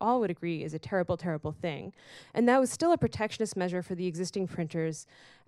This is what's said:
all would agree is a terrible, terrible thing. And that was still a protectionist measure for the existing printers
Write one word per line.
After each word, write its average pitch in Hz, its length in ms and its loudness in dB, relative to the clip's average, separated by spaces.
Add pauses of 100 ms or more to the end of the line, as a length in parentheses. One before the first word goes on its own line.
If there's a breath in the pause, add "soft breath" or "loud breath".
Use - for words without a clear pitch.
all 240 180 4
would 196 100 2
agree 165 320 -4
is 156 120 -6
a 156 40 -6
terrible, 180 380 0
terrible 156 360 -4
thing. 165 420 -6 (400 loud breath)
And 240 120 4
that 262 140 8
was 254 80 4
still 339 240 2
a 320 60 6
protectionist 220 580 -2
measure 180 240 0
for 180 140 -6
the 180 120 -2
existing 180 420 -2
printers 160 580 -4 (420 soft breath)